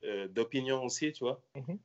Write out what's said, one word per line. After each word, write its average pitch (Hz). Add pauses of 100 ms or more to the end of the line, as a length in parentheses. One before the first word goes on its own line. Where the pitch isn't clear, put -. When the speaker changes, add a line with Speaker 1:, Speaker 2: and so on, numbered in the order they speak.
Speaker 1:
euh, 98
d'opinion 131
aussi, 151
tu -
vois. 123 (140)
Speaker 2:
Mhm. 143